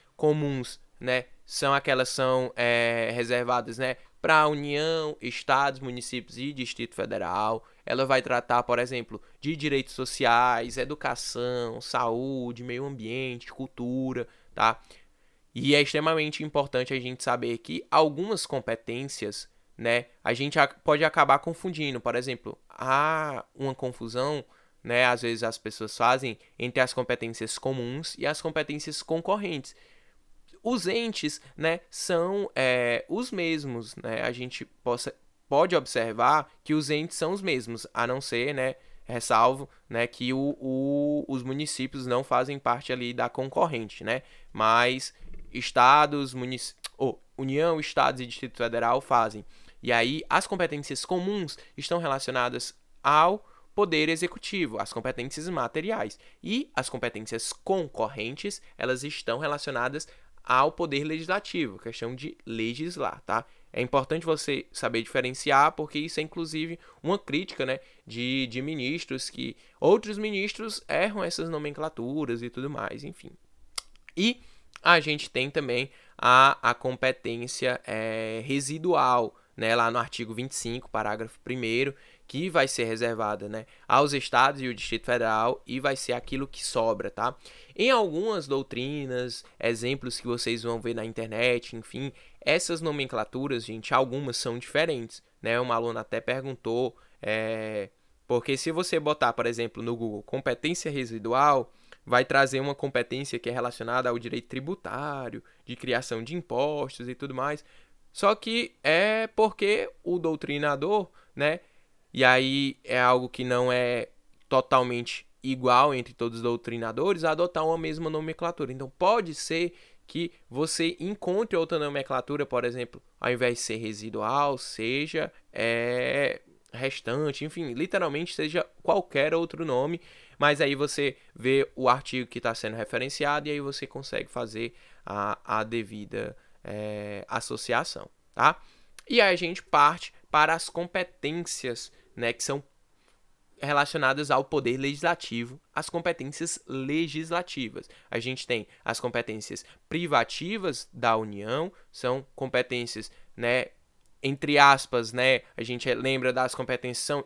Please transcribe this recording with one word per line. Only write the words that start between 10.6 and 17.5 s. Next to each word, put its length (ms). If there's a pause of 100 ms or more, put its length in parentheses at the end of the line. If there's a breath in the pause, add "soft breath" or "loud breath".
educação, 1040
saúde, 800
meio 220
ambiente, 680
cultura, 760 (300 soft breath)
tá? 240 (760 soft breath)
E 220
é 60
extremamente 600
importante 520
a 60
gente 220
saber 360